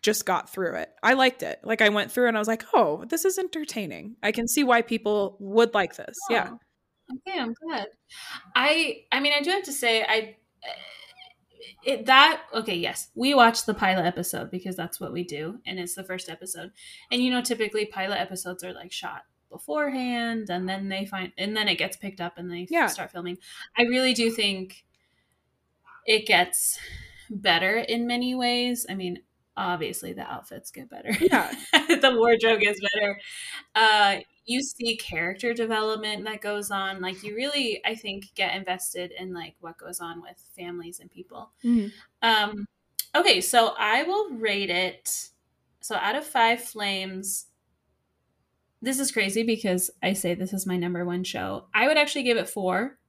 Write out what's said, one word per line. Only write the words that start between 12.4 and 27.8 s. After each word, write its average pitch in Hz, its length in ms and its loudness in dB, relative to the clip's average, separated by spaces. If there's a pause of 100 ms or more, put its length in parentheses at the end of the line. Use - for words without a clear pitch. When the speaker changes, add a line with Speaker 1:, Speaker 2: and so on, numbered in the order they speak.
Speaker 2:
okay, 220 220 -2
yes, - 380 -6
we 269 200 2
watched 233 320 8
the 208 80 0
pilot 185 320 2
episode - 440 -4
because 185 260 -8
that's 170 240 -8
what - 120 -8
we 175 120 -6
do, 160 420 -8
and 185 120 -8
it's 175 160 -6
the 190 100 -12
first 185 240 -10
episode. 185 440 -12 (380)
And, 247 120 0
you 254 80 2
know, 247 120 0
typically 214 440 -2
pilot 196 340 -4
episodes 180 440 -8
are, 185 80 -12
like, - 200 -16
shot - 300 -10 (280)
beforehand, 247 1000 -4
and 185 180 -2
then 196 200 -4
they 190 180 -4
find, 185 320 -8
and 208 180 -2
then 208 120 0
it 175 100 0
gets 190 180 -4
picked 190 240 -10
up 175 180 -6
and 175 120 -8
they 175 180 -8
Speaker 1:
Yeah. 320 200 4
Speaker 2:
start - 240 -6
filming. 175 260 -8 (380)
I 240 60 4
really 254 320 4
do 226 160 2
think 196 540 -4 (1200)
it 214 200 4
gets - 520 2 (520)
better 196 480 2
in 233 280 -2